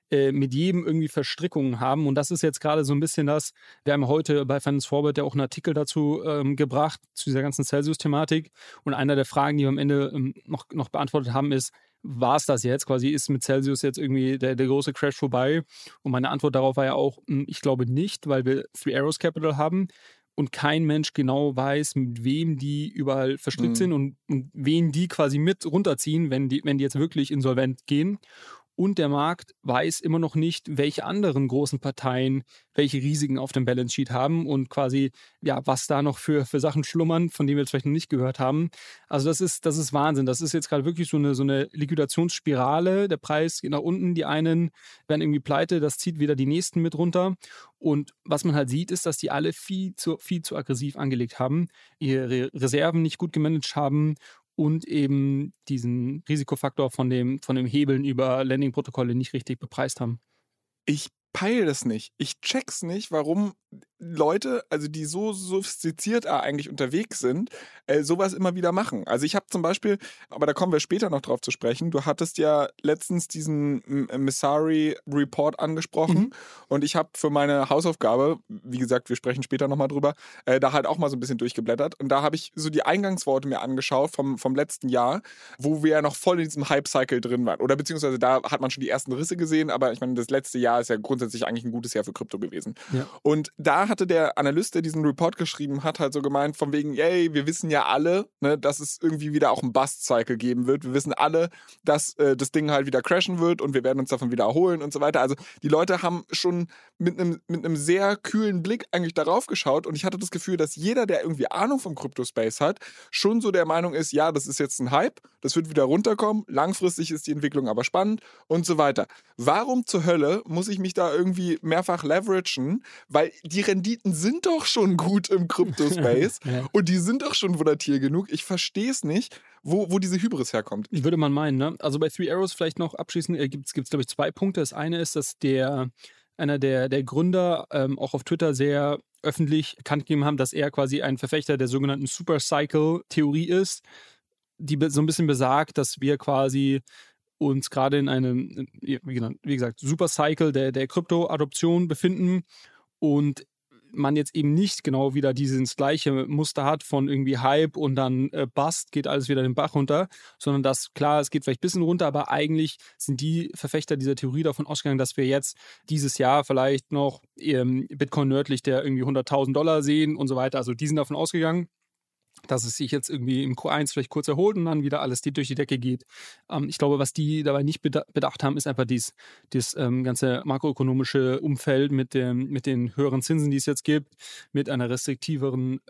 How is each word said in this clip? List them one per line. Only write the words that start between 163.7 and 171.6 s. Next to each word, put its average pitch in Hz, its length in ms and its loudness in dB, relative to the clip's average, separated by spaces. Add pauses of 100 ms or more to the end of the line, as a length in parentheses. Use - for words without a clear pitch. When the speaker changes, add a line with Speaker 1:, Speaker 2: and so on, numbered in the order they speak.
Speaker 1:
dieser 135 180 0
Theorie 139 280 -4
davon 147 240 -2
ausgegangen, 139 320 -2
dass - 180 -4
wir 135 80 2
jetzt 135 320 0 (320)
dieses 143 300 -2
Jahr 135 240 4
vielleicht 135 480 0
noch, 143 320 -2 (160)
ähm, 127 500 0
Bitcoin 143 380 0
nördlich 135 340 0
der 135 220 0
irgendwie 131 200 -2
hunderttausend 135 540 0
Dollar 156 240 2
sehen 151 360 2
und 139 100 -2
so 131 80 -2
weiter. 131 240 -2
Also 120 160 -4
die 151 100 -6
sind 151 120 0
davon 147 180 -2
ausgegangen, 165 520 0 (800)